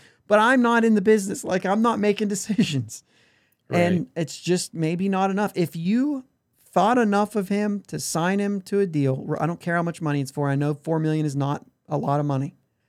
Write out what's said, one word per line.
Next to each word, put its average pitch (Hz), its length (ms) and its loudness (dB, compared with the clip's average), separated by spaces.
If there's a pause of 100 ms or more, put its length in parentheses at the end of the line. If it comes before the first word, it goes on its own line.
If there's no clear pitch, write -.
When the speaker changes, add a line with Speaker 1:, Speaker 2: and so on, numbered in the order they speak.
(280)
Speaker 1:
But 208 100 4
I'm 247 240 4
not 233 220 4
in 220 100 4
the 208 80 4
business. 208 420 2
Like, 185 220 -2
I'm 208 160 0
not 226 160 2
making 208 300 0
decisions. 180 760 -2 (680)
Speaker 2:
Right. 175 120 0
Speaker 1:
And 175 260 2 (100)
it's 160 240 -6
just 180 340 -2
maybe 170 340 -2
not 196 220 0
enough. 196 240 -2
If 175 200 -2
you 254 500 -2 (460)
thought 202 280 2
enough 208 380 2
of 190 120 -2
him 202 400 -2
to 151 100 -8
sign 175 400 0
him 202 240 -2
to 202 180 -2
a 202 60 2
deal, 147 540 -2
I 151 60 0
don't 170 140 -4
care 175 160 -4
how 175 60 0
much 165 180 -6
money 147 200 -2
it's 135 100 -6
for. 143 180 -2
I 139 60 0
know 143 200 0
four 160 240 -4
million 156 280 0
is 143 80 -4
not 143 320 -2 (220)
a 151 100 -4
lot 143 220 0
of 147 60 -2
money 139 300 -4 (320)